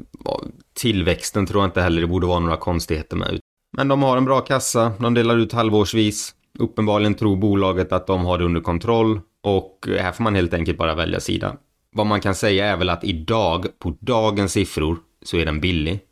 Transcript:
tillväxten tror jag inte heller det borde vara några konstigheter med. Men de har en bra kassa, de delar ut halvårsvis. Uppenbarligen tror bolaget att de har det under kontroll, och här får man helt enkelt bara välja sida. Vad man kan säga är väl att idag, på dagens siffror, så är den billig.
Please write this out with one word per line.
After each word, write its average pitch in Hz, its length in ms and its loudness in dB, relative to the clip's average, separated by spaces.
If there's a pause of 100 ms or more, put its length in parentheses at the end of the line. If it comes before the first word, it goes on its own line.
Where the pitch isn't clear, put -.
(720)
tillväxten 95 720 0
tror 98 180 2
jag 95 40 2
inte 90 140 0
heller 82 200 2
det 85 60 0
borde 87 200 0
vara 87 120 2
några 82 180 0
konstigheter 82 600 -4
med. 90 220 -4 (380)
Men 135 100 0
de 139 160 2
har 127 140 4
en 131 80 2
bra 131 160 2
kassa, 123 580 0
de 120 140 2
delar 117 240 4
ut 110 160 0
halvårsvis. 107 840 0 (240)
Uppenbarligen 107 540 0
tror 101 220 2
bolaget 95 560 2
att 92 160 -2
de 92 180 2
har 90 120 2
det 87 80 0
under 85 160 0
kontroll, 110 580 0 (240)
och - 440 -2
här 92 240 -2
får 117 120 -6
man 107 120 0
helt 87 180 2
enkelt 85 240 -2
bara 80 180 -2
välja 82 240 -2
sida. - 380 -4 (340)
Vad 104 140 -2
man 104 160 0
kan 98 140 -2
säga 101 300 0
är 101 120 0
väl 90 120 0
att 85 140 -2
idag, 87 640 0 (120)
på - 200 -6
dagens 107 520 0
siffror, 82 460 -2 (240)
så - 160 -4
är 82 80 2
den 76 160 -2
billig. 87 380 -2 (120)